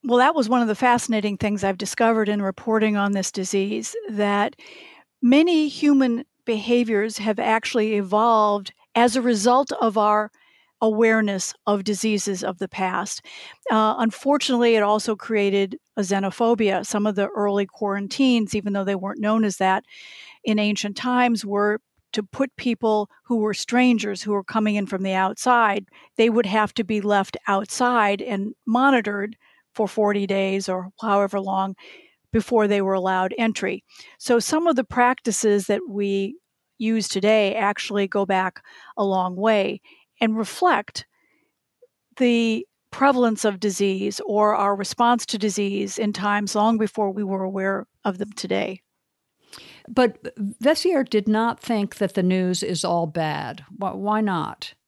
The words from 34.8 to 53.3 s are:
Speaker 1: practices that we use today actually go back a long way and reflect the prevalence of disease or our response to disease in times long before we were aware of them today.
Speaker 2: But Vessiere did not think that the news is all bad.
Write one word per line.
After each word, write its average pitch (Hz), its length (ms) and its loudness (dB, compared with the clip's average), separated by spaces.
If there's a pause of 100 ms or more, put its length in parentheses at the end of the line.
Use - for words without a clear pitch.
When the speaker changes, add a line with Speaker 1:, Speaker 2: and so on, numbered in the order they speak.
Speaker 1:
practices 226 840 0
that 208 200 0
we 202 500 -2 (440)
use 220 280 0
today 202 460 2
actually 202 520 -2
go 196 180 -2
back 185 380 -2 (320)
a 214 80 -2
long 185 320 0
way 208 460 0 (400)
and 220 160 0
reflect - 680 -2 (1120)
the 233 500 2 (240)
prevalence 247 540 2
of 202 160 0
disease 196 680 -2
or 214 300 2
our 202 220 0
response 233 480 0
to - 120 -6
disease 196 600 -2
in 208 140 -2
times 202 420 -2
long 220 220 2
before 208 340 -2
we 202 120 -6
were 190 200 -4
aware 190 420 -4 (200)
of 190 120 -4
them 202 140 -10
today. 190 500 -6 (1080)
Speaker 2:
But - 480 0
Vessiere 277 640 0
did 214 240 0
not 220 320 0
think 208 380 -4
that 196 160 -2
the 190 100 0
news 185 400 0
is 180 220 -4
all 170 220 0
bad. 151 580 -6 (120)